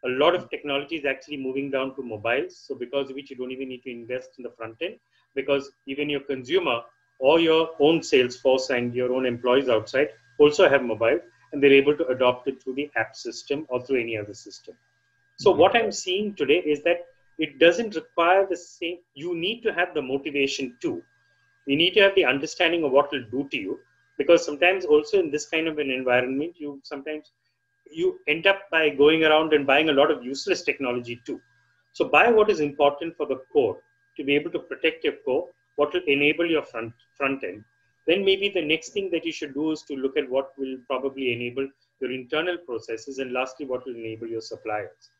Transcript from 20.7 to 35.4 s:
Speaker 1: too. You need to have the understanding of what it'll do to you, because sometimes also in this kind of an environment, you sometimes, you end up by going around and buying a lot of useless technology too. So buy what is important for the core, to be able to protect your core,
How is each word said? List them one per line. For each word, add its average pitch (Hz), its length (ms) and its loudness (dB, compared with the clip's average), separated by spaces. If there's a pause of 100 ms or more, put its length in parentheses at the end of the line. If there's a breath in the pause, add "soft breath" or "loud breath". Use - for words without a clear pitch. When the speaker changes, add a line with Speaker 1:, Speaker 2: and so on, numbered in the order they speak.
Speaker 1:
too. 170 220 -6 (640)
You 139 100 0
need 175 180 2
to 208 60 6
have 196 160 6
the 185 80 4
understanding 156 580 0
of 139 80 0
what 143 220 4
it'll 120 180 -8
do 135 200 -6
to - 60 -8
you, 101 220 -6 (400)
because 165 260 4
sometimes 175 400 0
also 151 360 4
in 165 100 0
this 147 180 -6
kind 160 200 -2
of 151 100 -6
an 139 140 -4
environment, 131 640 0
you 143 260 -12
sometimes, 151 480 -12 (600)
you 180 360 -2
end 160 200 0
up 196 140 4 (100)
by 160 180 2
going 147 360 4
around 156 280 4
and 143 140 2
buying 147 220 4
a 156 40 2
lot 143 180 4
of 131 140 -2
useless 139 380 -4
technology 123 640 -4
too. - 140 -8 (520)
So 160 160 -2
buy 196 220 6
what 214 200 4
is 175 100 0
important 147 560 0
for 147 100 -6
the 131 160 -6 (100)
core, 117 260 2 (380)
to 151 80 -10
be 143 100 2
able 151 180 0
to 165 60 -6
protect - 460 -4
your 143 100 0 (100)
core, 135 240 -2 (280)